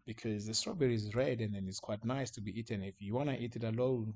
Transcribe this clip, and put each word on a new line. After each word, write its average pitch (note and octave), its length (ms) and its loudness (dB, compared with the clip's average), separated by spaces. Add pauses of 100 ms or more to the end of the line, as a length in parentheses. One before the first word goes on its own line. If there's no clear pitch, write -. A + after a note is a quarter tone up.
because G#2+ 400 -4
the A2 80 -2
strawberry C#3 420 4
is G#2+ 180 0
red B2+ 280 2
and G#2+ 120 0
then G2 140 -2
it's F#2 140 -4
quite G#2+ 240 -4
nice C3 260 0
to A2+ 100 -10
be G2 160 -4
eaten. A2+ 240 -2
If G2 180 -6
you G2+ 140 -4
wanna C3+ 240 2
eat A#2 200 -4
it A#2 80 -2
alone, A2+ 500 2